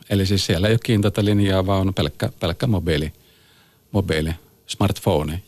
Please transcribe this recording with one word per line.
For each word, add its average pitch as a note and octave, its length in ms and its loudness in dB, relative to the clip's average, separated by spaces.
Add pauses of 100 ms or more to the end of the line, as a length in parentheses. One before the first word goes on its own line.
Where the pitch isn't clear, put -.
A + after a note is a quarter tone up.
(100)
Eli G2 160 2
siis F#2+ 200 0
siellä F#2+ 220 0
ei A2 60 4
ole A2+ 100 0
kiinteätä G#2 400 2
linjaa, G2+ 420 2
vaan F#2+ 220 2
on F#2 60 -2
pelkkä, - 360 -2 (100)
pelkkä E2+ 260 -2
mobiili, D#2+ 460 0 (800)
mobiili, D#2+ 380 0 (360)
smartphone, F2 800 -2